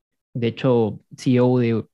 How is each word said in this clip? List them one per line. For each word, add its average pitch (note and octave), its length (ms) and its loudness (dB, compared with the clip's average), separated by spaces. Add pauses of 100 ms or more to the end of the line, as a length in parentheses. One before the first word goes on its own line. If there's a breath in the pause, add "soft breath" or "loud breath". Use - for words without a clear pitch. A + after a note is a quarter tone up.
(340)
de A#2 140 -4
hecho, A#2 520 0 (160)
C B2+ 200 -2
E B2 40 4
O B2 200 2
de A#2 340 -2